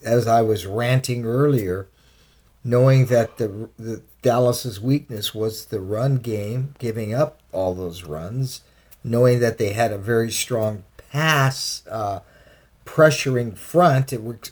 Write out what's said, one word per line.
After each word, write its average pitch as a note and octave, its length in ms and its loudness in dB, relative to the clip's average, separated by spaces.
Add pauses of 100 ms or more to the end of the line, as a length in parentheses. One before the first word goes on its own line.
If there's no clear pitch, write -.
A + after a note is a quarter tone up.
as A2+ 220 2
I A2+ 160 4
was G#2 240 0
ranting A#2+ 580 -2
earlier, A2+ 640 0 (800)
knowing B2+ 420 4
that A#2 320 2
the, G#2+ 300 -6 (100)
the A2 240 -10 (200)
Dallas's A#2+ 580 0
weakness B2 540 -2
was A2 320 -6
the G#2+ 140 -6
run A2 360 -2
game, A2+ 640 -4
giving A2 360 -6
up D3+ 240 -2 (140)
all F#2 220 -2
those F2+ 300 -10
runs, F#2 560 -8 (420)
knowing A#2+ 380 2
that A#2 180 0
they G#2 140 -2
had A2 200 0
a G2+ 60 -6
very A2+ 320 0
strong G#2+ 540 -4 (260)
pass, C#3+ 800 0
uh, G2+ 300 -4 (640)
pressuring C3 720 2
front, D3 560 2
it, A2+ 100 -6
which, A#2 280 -12